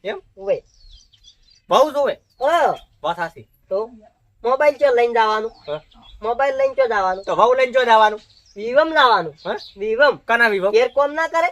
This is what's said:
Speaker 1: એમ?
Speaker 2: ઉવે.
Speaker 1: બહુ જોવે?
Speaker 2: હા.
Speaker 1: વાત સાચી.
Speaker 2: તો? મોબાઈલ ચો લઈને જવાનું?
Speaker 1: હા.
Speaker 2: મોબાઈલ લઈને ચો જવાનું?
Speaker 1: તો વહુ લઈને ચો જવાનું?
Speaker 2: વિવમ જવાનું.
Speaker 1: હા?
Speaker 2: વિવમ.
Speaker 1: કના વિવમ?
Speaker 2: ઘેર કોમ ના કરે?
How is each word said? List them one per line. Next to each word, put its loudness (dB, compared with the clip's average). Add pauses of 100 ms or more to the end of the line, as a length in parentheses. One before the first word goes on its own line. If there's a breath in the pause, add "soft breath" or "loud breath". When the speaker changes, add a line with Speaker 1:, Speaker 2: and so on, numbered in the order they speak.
Speaker 1:
એમ? -10 (160)
Speaker 2:
ઉવે. -6 (1040)
Speaker 1:
બહુ 2
જોવે? -2 (260)
Speaker 2:
હા. 0 (280)
Speaker 1:
વાત -4
સાચી. -10 (220)
Speaker 2:
તો? -6 (560)
મોબાઈલ 0
ચો 4
લઈને 2
જવાનું? 0 (160)
Speaker 1:
હા. -8 (400)
Speaker 2:
મોબાઈલ -2
લઈને 0
ચો 4
જવાનું? -2
Speaker 1:
તો -2
વહુ 4
લઈને -2
ચો 2
જવાનું? 4 (340)
Speaker 2:
વિવમ 0
જવાનું. 2 (100)
Speaker 1:
હા? -6 (240)
Speaker 2:
વિવમ. 2 (140)
Speaker 1:
કના 2
વિવમ? -2
Speaker 2:
ઘેર 2
કોમ 0
ના -2
કરે? 0